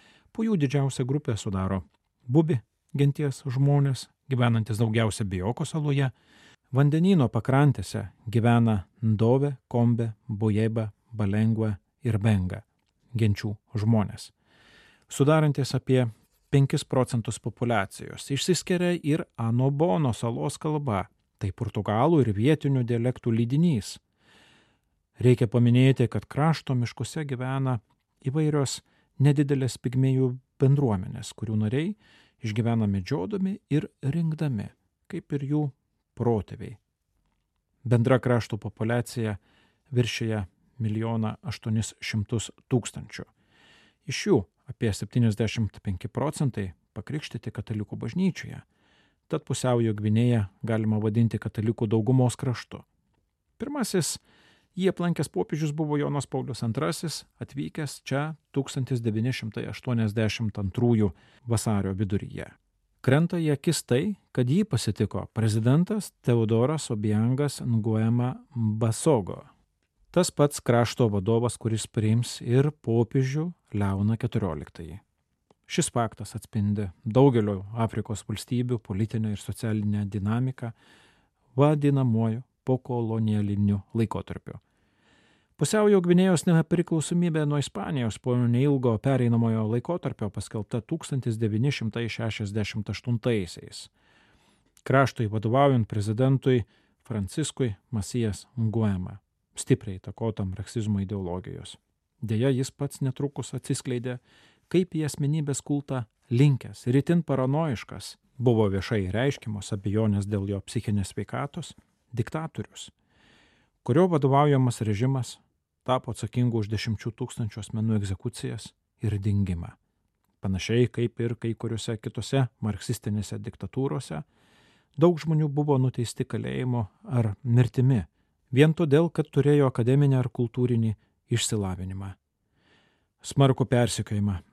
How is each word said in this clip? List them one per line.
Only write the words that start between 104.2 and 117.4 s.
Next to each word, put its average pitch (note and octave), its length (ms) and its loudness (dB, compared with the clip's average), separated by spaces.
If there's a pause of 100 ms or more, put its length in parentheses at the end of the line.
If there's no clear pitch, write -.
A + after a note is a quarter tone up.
kaip F3+ 240 0
į D#3 120 -2
asmenybės C#3+ 540 -2
kultą C#3 440 -4 (240)
linkęs A#2+ 600 2
ir C3 100 4
itin E3+ 240 2
paranojiškas. C3+ 920 -4 (220)
Buvo A2+ 340 4
viešai G2 440 -2
reiškiamos A2+ 600 -4
abejonės G2+ 520 0
dėl G2+ 220 -4
jo G2 100 -4
psichinės G#2 540 -4
sveikatos. C3 600 -8 (420)
Diktatorius, - 720 -8 (920)
kurio D3+ 240 4
vadovaujamas C#3 800 4
režimas B2 480 -2 (480)
tapo B2+ 320 -2
atsakingu A#2+ 480 -2
už G2+ 80 -6
dešimčių A2 400 -4
tūkstančių A#2+ 480 -8